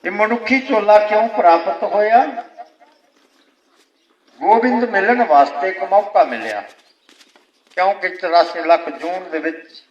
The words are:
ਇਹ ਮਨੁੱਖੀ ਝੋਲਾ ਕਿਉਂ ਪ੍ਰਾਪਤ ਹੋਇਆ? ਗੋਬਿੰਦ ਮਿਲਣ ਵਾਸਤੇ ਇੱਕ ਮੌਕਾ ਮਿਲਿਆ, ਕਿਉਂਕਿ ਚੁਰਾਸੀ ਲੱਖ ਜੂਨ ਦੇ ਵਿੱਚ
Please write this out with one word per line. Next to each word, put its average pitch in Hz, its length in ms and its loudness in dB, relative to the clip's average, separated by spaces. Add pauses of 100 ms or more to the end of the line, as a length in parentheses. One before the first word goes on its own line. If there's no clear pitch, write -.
ਇਹ 180 60 -6
ਮਨੁੱਖੀ 233 500 -2
ਝੋਲਾ 214 380 2
ਕਿਉਂ 214 300 0
ਪ੍ਰਾਪਤ 175 540 2
ਹੋਇਆ? 214 440 2 (2250)
ਗੋਬਿੰਦ 240 440 2
ਮਿਲਣ 220 400 0
ਵਾਸਤੇ 156 440 2
ਇੱਕ 180 140 -8
ਮੌਕਾ 202 420 2
ਮਿਲਿਆ, 113 360 -6 (1120)
ਕਿਉਂਕਿ 190 340 -2
ਚੁਰਾਸੀ 170 560 0
ਲੱਖ 160 240 2
ਜੂਨ 170 420 -10
ਦੇ 160 80 -6
ਵਿੱਚ - 520 -10